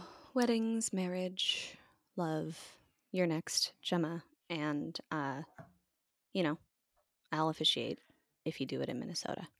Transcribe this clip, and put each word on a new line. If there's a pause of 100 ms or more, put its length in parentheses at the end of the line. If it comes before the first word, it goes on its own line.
(340)
Weddings,
marriage, (380)
love. (540)
You're
next, (100)
Gemma, (260)
and, (140)
uh, (920)
you
know, (760)
I'll
officiate (460)
if
you
do
it
in
Minnesota. (120)